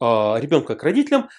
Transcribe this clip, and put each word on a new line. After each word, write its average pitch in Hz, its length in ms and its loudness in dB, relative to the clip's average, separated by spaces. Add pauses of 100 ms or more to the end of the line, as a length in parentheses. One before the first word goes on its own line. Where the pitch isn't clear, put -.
а, 110 380 0
ребёнка 143 360 0
к - 80 -12
родителям, 277 460 0 (100)